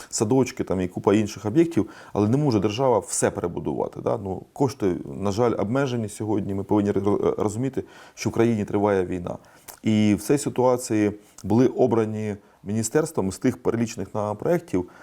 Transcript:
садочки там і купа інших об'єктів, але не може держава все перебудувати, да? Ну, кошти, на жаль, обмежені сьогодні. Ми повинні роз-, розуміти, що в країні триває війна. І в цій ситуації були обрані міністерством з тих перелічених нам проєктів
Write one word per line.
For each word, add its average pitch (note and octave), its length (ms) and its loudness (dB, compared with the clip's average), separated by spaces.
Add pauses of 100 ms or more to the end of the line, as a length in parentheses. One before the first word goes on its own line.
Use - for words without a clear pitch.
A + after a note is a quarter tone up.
(100)
садочки A#2+ 540 0
там F#2+ 160 -2
і F#2+ 80 -2
купа G2+ 260 2
інших G#2 320 -2
об'єктів, D3+ 440 0 (220)
але G#2 160 2
не B2+ 80 2
може C3+ 240 2
держава A2 380 2
все - 320 0
перебудувати, D#2+ 680 -4
да? B2 180 -2
Ну, F#2+ 240 -8 (100)
кошти, G#2 440 0 (240)
на G2 120 0
жаль, A#2 260 2
обмежені A#2+ 500 -2
сьогодні. G2+ 460 -4
Ми G2 100 -4
повинні G#2 280 2
роз-, G2 500 2
розуміти, A#2+ 420 -2 (300)
що - 160 -4
в - 20 -2
країні A2+ 320 2
триває G2+ 420 2
війна. F2 320 -6 (440)
І G#2+ 320 4
в F#2 80 0
цій D3 160 2
ситуації A#2+ 760 2 (320)
були A2+ 220 4
обрані G#2+ 680 0 (280)
міністерством A2 680 -2
з - 60 -14
тих - 240 0
перелічених A2 520 -4
нам G#2 220 -4
проєктів E3+ 520 -2 (140)